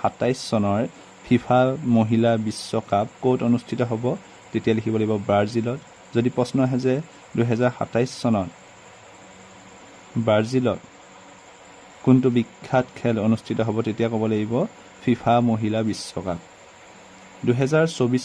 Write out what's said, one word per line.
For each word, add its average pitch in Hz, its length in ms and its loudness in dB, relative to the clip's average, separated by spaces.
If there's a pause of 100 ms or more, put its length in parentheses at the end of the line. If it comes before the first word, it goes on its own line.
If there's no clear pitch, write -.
সাতাইছ 120 360 -2 (120)
চনৰ 104 300 0 (440)
ফিফা 123 360 2 (240)
মহিলা 113 520 2
বিশ্বকাপ 110 720 -4 (160)
ক'ত 127 200 2
অনুষ্ঠিত 120 400 0
হ'ব, 117 220 -4 (480)
তেতিয়া 113 220 2
লিখিব 110 200 -2
লাগিব 110 220 0
ব্ৰাজিলত। 107 600 0 (360)
যদি 120 160 2
প্ৰশ্ন 123 300 -2
আহে 131 180 0
যে 127 160 0 (420)
দুহেজাৰ 117 420 2
সাতাইছ 123 320 -2 (120)
চনত 104 260 0 (1700)
ব্ৰাজিলত 113 600 0 (1200)
কোনটো 131 280 4
বিখ্যাত 123 560 -2 (100)
খেল 117 220 -2
অনুষ্ঠিত 110 420 -2
হ'ব, 110 220 -2
তেতিয়া 113 260 -2
ক'ব 110 180 -4
লাগিব 107 280 -2 (480)
ফিফা 120 380 2
মহিলা 110 420 0
বিশ্বকাপ। 92 560 -6 (1040)
দুহেজাৰ 135 420 2
চৌবিছ 127 380 0